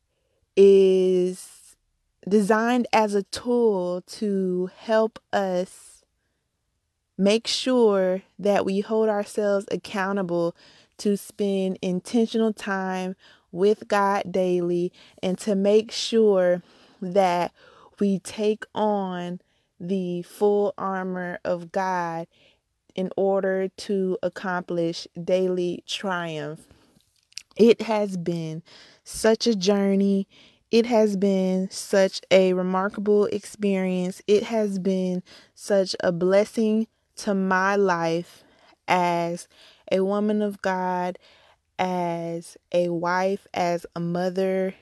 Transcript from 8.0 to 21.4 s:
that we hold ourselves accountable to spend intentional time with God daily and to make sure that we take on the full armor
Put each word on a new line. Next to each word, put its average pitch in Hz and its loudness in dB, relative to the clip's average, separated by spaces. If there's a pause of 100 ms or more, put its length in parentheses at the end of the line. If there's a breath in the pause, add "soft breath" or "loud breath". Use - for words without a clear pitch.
that 196 0
we 196 -2
hold 220 0
ourselves 208 -2
accountable 185 -4 (420 soft breath)
to 202 0
spend 196 -4
intentional 226 0
time 190 -6 (380 soft breath)
with 208 0
God 202 0
daily 180 0 (280 loud breath)
and 185 -2
to 214 -2
make 202 2
sure 190 2 (380 soft breath)
that 180 0 (480 loud breath)
we 196 0
take 214 -4 (100)
on 185 -4 (400)
the 175 -4
full 208 0
armor 185 -6